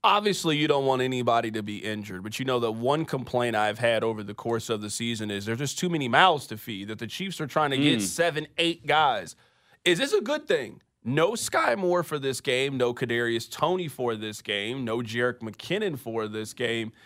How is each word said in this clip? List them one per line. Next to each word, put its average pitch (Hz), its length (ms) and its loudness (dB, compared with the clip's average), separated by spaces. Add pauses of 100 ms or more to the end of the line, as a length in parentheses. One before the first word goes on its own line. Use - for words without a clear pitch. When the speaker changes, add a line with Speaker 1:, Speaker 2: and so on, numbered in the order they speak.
Speaker 1:
Obviously, 196 520 4
you 151 100 2
don't 143 180 4
want 131 160 4
anybody 120 520 2
to 110 100 -4
be 104 160 -6
injured, 104 460 -6
but 107 140 -8
you 135 60 -4
know 127 140 0
that 117 140 0
one 135 320 0
complaint 123 500 -2
I've 107 240 2
had 113 240 2
over 110 220 -2
the 101 100 -10
course 113 340 -4
of 110 120 -2
the 104 100 -8
season 110 400 -4
is 101 160 -4
there's 113 120 -4
just 135 200 -4
too 185 100 0
many 151 200 0
mouths 151 400 6
to 110 80 -10
feed, 101 320 -10
that 110 100 -10
the 117 80 -8
Chiefs 185 340 -8
are 156 60 -4
trying 147 240 2
to 135 80 0
get 139 200 4
Speaker 2:
Mm. 104 40 0
Speaker 1:
seven, 151 440 0 (120)
eight 170 280 0
guys. 139 500 2 (480)
Is 170 140 4
this 277 140 0
a 427 80 4
good 285 280 -2
thing? 143 340 -2 (220)
No 165 320 2
Sky 320 400 2
Moore 175 280 2
for 151 140 -4
this 135 220 -2
game, 135 360 0
no 123 180 2
Kadarius 117 560 0
Toney 175 380 0
for 120 280 -2
this 107 260 -8
game, 113 420 -4
no 113 140 -2
Jerick 123 420 -2
McKinnon 160 580 -4
for 113 300 -4
this 110 240 -8
game. 117 400 -4 (140)